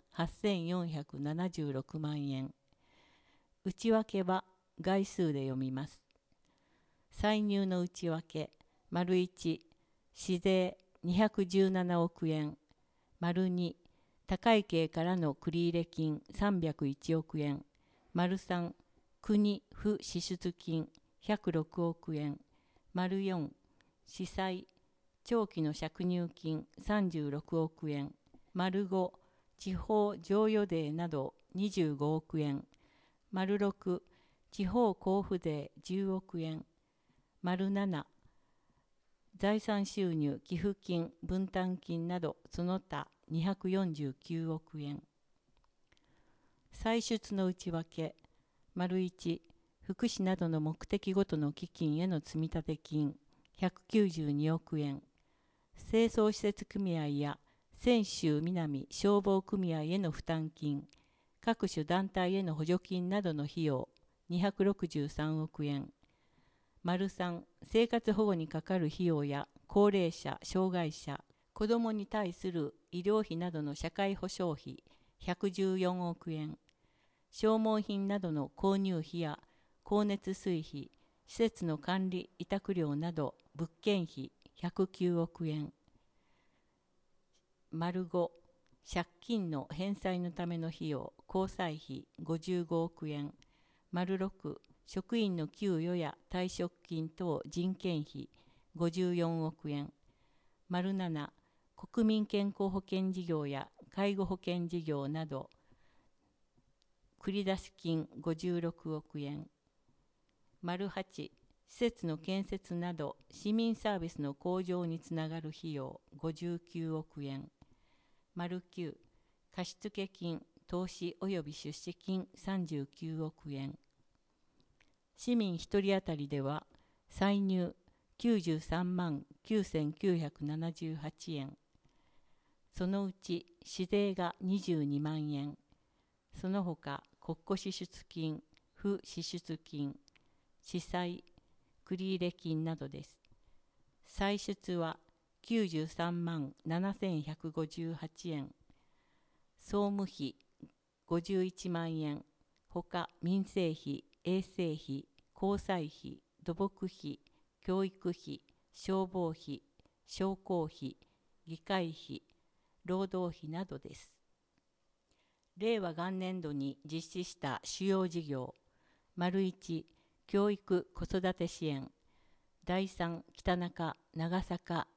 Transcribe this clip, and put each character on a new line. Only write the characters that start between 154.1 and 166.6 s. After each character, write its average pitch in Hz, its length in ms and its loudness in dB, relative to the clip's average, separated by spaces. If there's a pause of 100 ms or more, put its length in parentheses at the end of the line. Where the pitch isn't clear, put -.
衛 185 160 0
生 170 340 -2
費、 139 320 -6 (280)
交 202 240 0
際 175 300 -2
費、 - 340 -14 (200)
土 170 120 -4
木 190 320 -4
費、 147 320 -10 (420)
教 190 240 0
育 190 260 -4
費、 151 300 -8 (320)
消 190 340 0
防 180 240 -2
費、 151 300 -8 (460)
商 190 300 -2
工 175 300 -2
費、 - 300 -10 (500)
議 160 120 -12
会 185 320 -2
費、 - 320 -12 (640)
労 196 220 0
働 180 300 -4
費 151 140 -12
な 170 140 -4
ど 143 140 -10
で - 160 -14
す。 - 180 -20 (1500)
令 220 220 2
和 175 120 -2
元 180 260 -2
年 185 220 -4
度 151 120 -4
に 139 320 -4